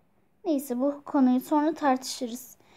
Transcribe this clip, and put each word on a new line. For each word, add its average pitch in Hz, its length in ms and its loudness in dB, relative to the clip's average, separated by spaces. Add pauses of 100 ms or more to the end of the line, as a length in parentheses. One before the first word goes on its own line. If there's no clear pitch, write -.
(460)
Neyse, 269 340 -2
bu 285 260 -2
konuyu 254 360 4
sonra 302 320 0
tartışırız. 254 840 -4 (200)